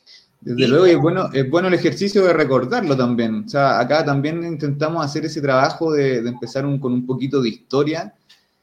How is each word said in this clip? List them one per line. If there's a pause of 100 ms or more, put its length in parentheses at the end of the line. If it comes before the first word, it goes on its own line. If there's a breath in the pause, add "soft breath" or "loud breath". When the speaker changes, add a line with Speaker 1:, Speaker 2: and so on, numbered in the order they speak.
(420 loud breath)
Speaker 1:
Desde
Speaker 2:
Y
Speaker 1:
luego,
y
es
bueno,
es
bueno
el
ejercicio
de
recordarlo
también.
O
sea,
acá
también
intentamos
hacer
ese
trabajo
de,
de
empezar
un,
con
un
poquito
de
historia, (500 soft breath)